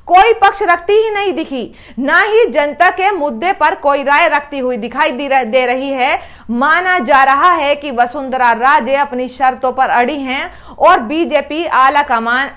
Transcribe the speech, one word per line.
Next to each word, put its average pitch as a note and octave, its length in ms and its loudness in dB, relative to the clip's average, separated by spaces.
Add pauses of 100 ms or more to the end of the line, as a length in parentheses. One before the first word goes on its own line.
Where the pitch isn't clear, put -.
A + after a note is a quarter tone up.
कोई G4+ 280 6
पक्ष G4+ 280 0
रखती F4 320 0
ही A4 160 2
नहीं G4+ 240 -4
दिखी, C4+ 400 -8 (260)
ना D#4 220 2
ही A4 240 2
जनता D4 440 -2
के F#4+ 220 0
मुद्दे D4 400 -4
पर D#4+ 240 -2
कोई C#4+ 280 -2
राय D4+ 240 2
रखती C#4+ 320 -4
हुई B3+ 180 -4
दिखाई B3 340 -4
दे C#4 160 -8
रह-, C4 160 2
दे B3+ 220 0
रही C4 240 -2
है। C#4 320 -2 (280)
माना E4 500 0
जा C4+ 240 2
रहा C#4 280 4
है C#4+ 240 0
कि C#4+ 160 -10
वसुंधरा B3 600 0
राजे C4 440 2
अपनी B3+ 320 -2
शर्तों B3+ 440 -2
पर C4 180 -2
अड़ी B3 320 0
हैं C4+ 320 -6 (260)
और D#4+ 200 6
बीजेपी D4 680 -2
आला C#4 360 2
कमान B3+ 560 -2